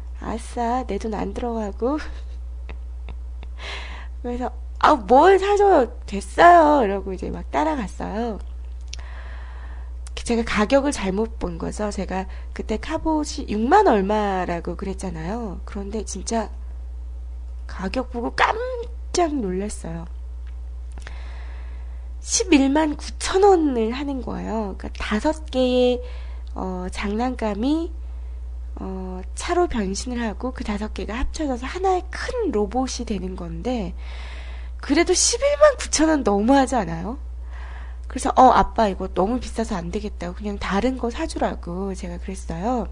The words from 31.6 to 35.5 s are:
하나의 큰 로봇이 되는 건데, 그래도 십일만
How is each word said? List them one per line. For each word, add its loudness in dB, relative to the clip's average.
하나의 2
큰 -2
로봇이 0
되는 -4
건데, -4
그래도 4
십일만 6